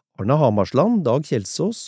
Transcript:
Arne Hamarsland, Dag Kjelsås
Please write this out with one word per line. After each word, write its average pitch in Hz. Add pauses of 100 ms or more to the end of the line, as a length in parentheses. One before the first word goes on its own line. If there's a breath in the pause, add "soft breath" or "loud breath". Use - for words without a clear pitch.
(200)
Arne 107
Hamarsland, 143
Dag 131
Kjelsås 147